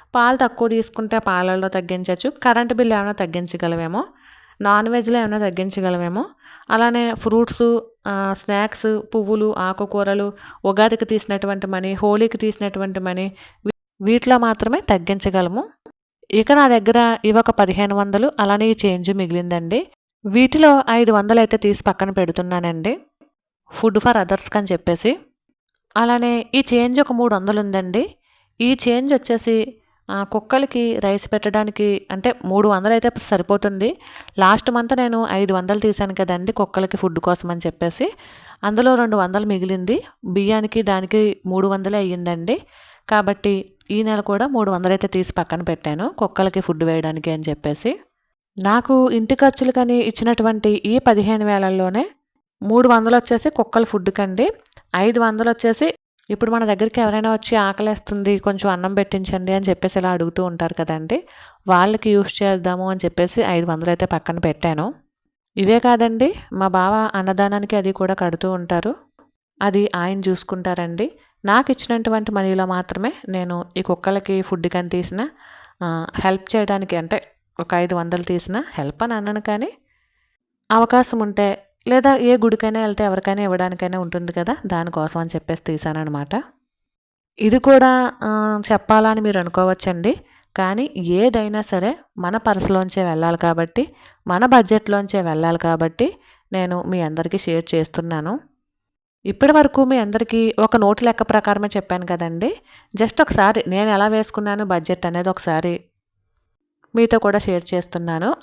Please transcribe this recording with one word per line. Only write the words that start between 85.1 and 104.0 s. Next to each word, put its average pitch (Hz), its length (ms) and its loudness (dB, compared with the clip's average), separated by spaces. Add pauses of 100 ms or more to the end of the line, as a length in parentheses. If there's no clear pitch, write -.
అని 165 160 -6
చెప్పేసి 160 280 -6
తీశానన్నమాట. 156 800 -4 (1000)
ఇది 214 200 4
కూడా, 262 320 8 (320)
ఆ, 214 380 -2 (100)
చెప్పాలని 220 500 4
మీరు 202 180 0
అనుకోవచ్చండి, 185 720 0 (420)
కానీ 196 300 -2 (120)
ఏదైనా 208 640 0
సరే 208 360 -2 (200)
మన 180 200 -4
పర్సులోంచే 190 640 0
వెళ్ళాలి 165 340 0
కాబట్టి, 165 460 0 (440)
మన 185 180 2
బడ్జెట్లోంచే 208 760 2
వెళ్ళాలి 165 360 0
కాబట్టి 165 600 -2 (320)
నేను 180 360 -4
మీ 180 140 -2
అందరికీ 165 360 -4
షేర్ 165 380 -2
చేస్తున్నాను. 165 640 -4 (840)
ఇప్పటి 202 260 2
వరకు 285 320 6
మీ 262 140 2
అందరికీ 226 640 0
ఒక 220 180 4
నోటు 214 280 4
లెక్క 226 180 0
ప్రకారమే 208 520 0
చెప్పాను 185 300 -4
కదండి. 170 440 -4 (500)
just 220 220 2
ఒకసారి 214 460 2
నేను 196 220 0
ఎలా 202 180 2